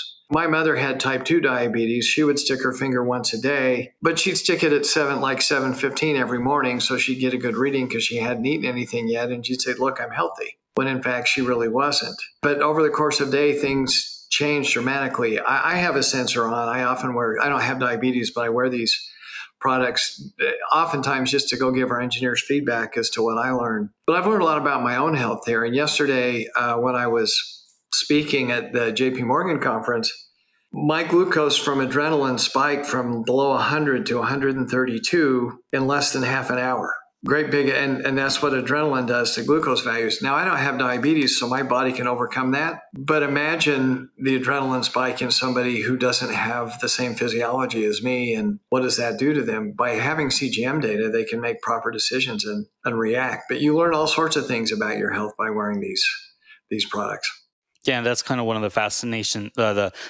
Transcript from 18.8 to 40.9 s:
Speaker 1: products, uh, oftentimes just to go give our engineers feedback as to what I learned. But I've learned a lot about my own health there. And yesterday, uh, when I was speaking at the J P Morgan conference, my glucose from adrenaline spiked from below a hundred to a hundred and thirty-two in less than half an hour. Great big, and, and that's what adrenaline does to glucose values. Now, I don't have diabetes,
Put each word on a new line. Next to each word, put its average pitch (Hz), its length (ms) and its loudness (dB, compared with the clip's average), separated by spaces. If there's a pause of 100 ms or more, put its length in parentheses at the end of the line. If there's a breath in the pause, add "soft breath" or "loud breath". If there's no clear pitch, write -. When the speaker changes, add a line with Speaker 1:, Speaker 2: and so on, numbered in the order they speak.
Speaker 1:
products, 127 600 0 (200)
uh, - 340 0
oftentimes 135 560 0
just 135 180 2
to 127 80 -2
go 131 140 2
give 127 180 2
our 123 120 0
engineers 123 440 -2
feedback 120 520 -2
as 113 140 0
to 117 100 -2
what 113 160 0
I 123 140 0
learned. 113 380 -2 (180)
But 160 100 4
I've 180 100 0
learned 214 140 4
a 170 40 4
lot 156 120 4
about 139 260 0
my 123 140 0
own 156 160 2
health 117 320 0
there. 113 180 2
And 117 100 0
yesterday, 131 760 2 (100)
uh, 120 200 0
when 123 180 2
I 123 120 0
was - 560 0 (300)
speaking 147 580 2
at 117 220 -4
the 120 180 0
J 123 200 2
P 131 100 -2
Morgan 147 400 0
conference, 117 500 0 (640)
my 151 300 2
glucose 165 540 4
from 143 220 0
adrenaline 135 600 2
spiked 143 480 0
from 120 360 -2
below 135 300 4
a 127 60 2
hundred 139 480 2
to 120 100 0
a 117 80 -2
hundred 135 320 0
and 127 120 -2
thirty-two 127 920 0 (120)
in 135 160 0
less 143 240 0
than 131 120 -2
half 127 260 -2
an 127 80 0
hour. 127 360 -2 (320)
Great 147 260 2
big, 143 180 4
and, 135 360 0
and 135 120 0
that's 135 240 0
what 147 100 2
adrenaline 131 560 0
does 120 260 0
to 120 100 -4
glucose 151 360 2
values. 113 420 -2
Now, 135 140 0
I 160 80 2
don't 180 140 0
have 135 200 -2
diabetes, 131 640 2